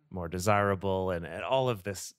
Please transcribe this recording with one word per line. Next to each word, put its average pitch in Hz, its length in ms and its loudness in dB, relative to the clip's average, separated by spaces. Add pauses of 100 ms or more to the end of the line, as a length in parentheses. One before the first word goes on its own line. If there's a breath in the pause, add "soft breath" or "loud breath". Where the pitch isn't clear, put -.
more 90 180 -6
desirable 95 840 2
and, 85 140 -2
and 85 200 -8
all 127 240 2
of 104 140 -2
this 95 360 -8